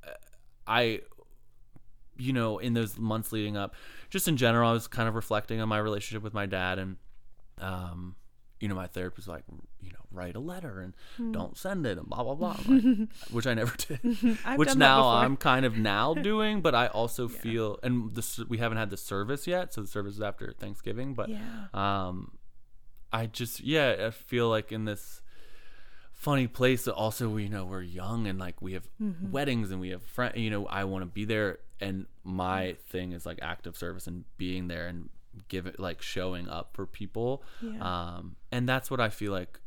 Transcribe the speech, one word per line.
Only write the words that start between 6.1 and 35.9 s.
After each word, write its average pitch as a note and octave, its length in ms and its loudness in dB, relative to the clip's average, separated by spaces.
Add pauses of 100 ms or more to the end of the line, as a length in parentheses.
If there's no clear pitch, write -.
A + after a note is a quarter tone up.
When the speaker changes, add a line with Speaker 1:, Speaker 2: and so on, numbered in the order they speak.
Speaker 1:
with G#2 100 -8
my G2+ 120 -2
dad, F#2 340 0
and, F#2 180 -4 (640)
um, F2+ 560 -6 (440)
you A2 80 -4
know, G2 80 -2
my F#2 120 -4
therapist F2+ 400 -6
was F2 80 -8
like, - 80 -10 (360)
you - 120 -10
know, - 80 -8 (120)
"Write F2+ 240 -8
a G#2+ 40 -8
letter C#3+ 420 -8
and F#2 120 -10 (220)
Speaker 2:
Hmm. A#3 160 -4
Speaker 1:
don't - 260 -4
send F#3+ 280 -2
it," G2 120 0
and D#2+ 100 -8
blah, - 160 -4
blah, C3+ 120 -2
blah. F3 220 0 (100)
I'm B3+ 320 10
like, A3 100 0 (100)
Speaker 2:
<laughs> - 120 -8
Speaker 1:
which A#2 160 2
I B2 60 4
never A#2 240 4
did. - 260 -2
Speaker 2:
<laughs> A#3 420 4
I've C4+ 120 2
Speaker 1:
Which C#4+ 120 10
Speaker 2:
done C4+ 100 6
that C#3+ 60 10
Speaker 1:
now C3+ 120 12
Speaker 2:
before. C3 140 10 (140)
Speaker 1:
I'm C3+ 120 4
kind C3 280 6
of A2 120 4
now A2 360 4
Speaker 2:
<laughs> G3 160 2
Speaker 1:
doing, G#3+ 320 4
but D#3 140 6
I A#2 120 6
also A#2 420 2
Speaker 2:
Yeah. - 100 -8
Speaker 1:
feel, A2+ 440 0
and A#2+ 320 0
the A#2 40 -2
s-, - 200 -4 (100)
we A#2 80 0
haven't A2+ 220 2
had G#2+ 100 0
the G2 80 -4
service G#2 500 -2
yet, F3+ 260 0
so A2 80 -4
the F#2+ 60 -4
service G2+ 280 -2
is G#2+ 60 -4
after G#2 320 -2
Thanksgiving, G#2 600 -4
but, A2+ 160 -4
Speaker 2:
Yeah. G#3 440 -4
Speaker 1:
um, G2 640 -2 (760)
I A2+ 140 0
just, A#2 340 -6
yeah, B2 460 4
I A2 40 0
feel A#2 380 2
like G#2+ 240 2
in A2 120 -2
this - 360 -6 (880)
funny C3+ 360 2
place B2+ 360 4
that A#2 120 0
also, A2 340 0
we G#2+ 180 0
know F#2+ 180 -2
we're F#2 160 -4
young F#2+ 460 -2
and, F#2 100 0
like, F2+ 240 -4
we F#2+ 120 -2
have - 160 -6 (120)
Speaker 2:
Mm-hmm. F3 300 -2
Speaker 1:
weddings B2+ 400 2
and F#2+ 80 -4
we F2+ 120 -4
have F#2 120 -6
friends, - 340 -2
you A2+ 120 0
know, G#2 160 0
I G2 180 -2
wanna F#2+ 220 -2
be G2+ 180 -4
there. G#2+ 360 0 (200)
And F#2+ 280 -2 (180)
my F#2 420 0
Speaker 2:
Yeah. F2+ 60 -4
Speaker 1:
thing F2+ 400 -6
is, E2+ 120 -8
like, E2+ 160 -8
active E2+ 360 -6
service E2+ 280 -6
and F2 200 -8 (120)
being F2+ 300 -2
there E2+ 200 -4
and F2 220 -6 (380)
give F#2 180 -4
it, - 140 -8
like, F2 220 -4